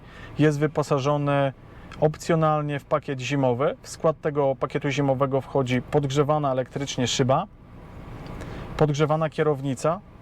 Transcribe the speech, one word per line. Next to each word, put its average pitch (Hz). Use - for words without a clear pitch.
jest 147
wyposażony 143
opcjonalnie 151
w -
pakiet 143
zimowy. 131
W -
skład -
tego 143
pakietu 143
zimowego 135
wchodzi 127
podgrzewana 143
elektrycznie 131
szyba, 135
podgrzewana 151
kierownica, 151